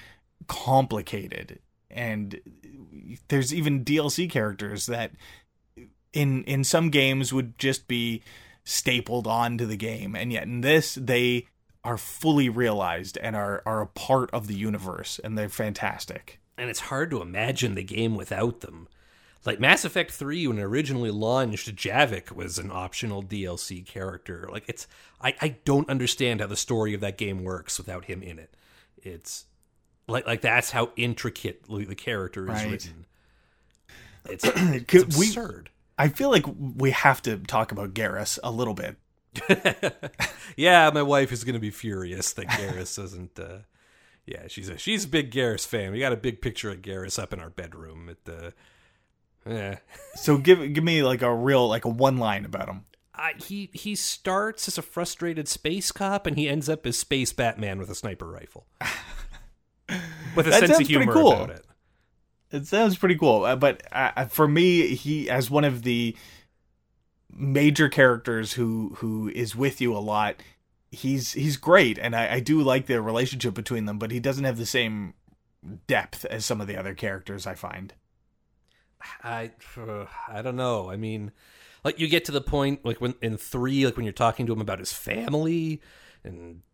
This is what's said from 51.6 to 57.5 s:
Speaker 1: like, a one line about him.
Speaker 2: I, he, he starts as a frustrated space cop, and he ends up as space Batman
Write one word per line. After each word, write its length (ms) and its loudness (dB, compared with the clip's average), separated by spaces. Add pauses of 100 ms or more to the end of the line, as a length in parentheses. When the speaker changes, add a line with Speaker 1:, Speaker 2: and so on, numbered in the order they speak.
Speaker 1:
like, 160 -2
a 40 0
one 280 4
line 260 0
about 240 -6
him. 160 -10 (320)
Speaker 2:
I, 220 -4
he, 340 -10
he 240 -8
starts 720 -2
as 100 -4
a 40 -6
frustrated 640 -4
space 460 -2
cop, 340 -2
and 100 0
he 120 2
ends 180 -2
up 180 -2
as 120 -2
space 340 0
Batman 480 -2